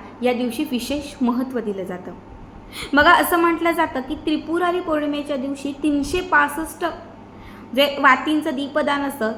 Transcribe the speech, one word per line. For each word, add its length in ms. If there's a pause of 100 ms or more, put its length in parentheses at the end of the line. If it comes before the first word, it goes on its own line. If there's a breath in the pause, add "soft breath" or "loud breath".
(220 loud breath)
या 100
दिवशी 380
विशेष 420 (100)
महत्त्व 380
दिलं 240
जातं. 280 (800 loud breath)
बघा, 200
असं 260
म्हटलं 340
जातं 280
की 160
त्रिपुरारी 640
पौर्णिमेच्या 560
दिवशी 360 (100)
तीनशे 400
पासष्ट 600 (920 loud breath)
जे 120 (140)
वातींचं 560
दीपदान 460
असतं 340